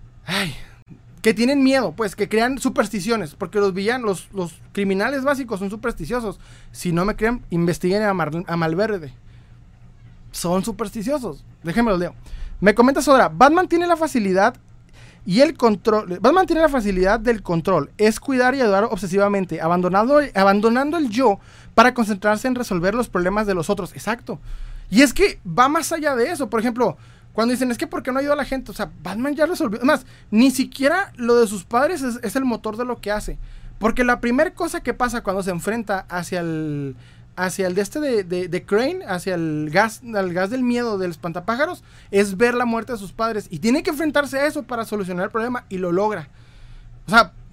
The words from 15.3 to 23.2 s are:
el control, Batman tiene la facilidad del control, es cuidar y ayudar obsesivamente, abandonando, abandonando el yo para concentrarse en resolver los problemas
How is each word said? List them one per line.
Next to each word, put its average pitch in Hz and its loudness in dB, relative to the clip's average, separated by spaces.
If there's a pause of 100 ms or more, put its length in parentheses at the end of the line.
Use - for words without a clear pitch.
el 311 6
control, 208 2
Batman 339 4
tiene 320 2
la 311 6
facilidad 202 2
del 214 0
control, 170 0
es 214 4
cuidar 254 2
y 277 -2
ayudar 202 4
obsesivamente, 196 0
abandonando, 180 2 (140)
abandonando 226 4
el 294 0
yo 208 2 (340)
para 240 8
concentrarse 214 0
en 254 0
resolver 202 0
los 240 -2
problemas 196 0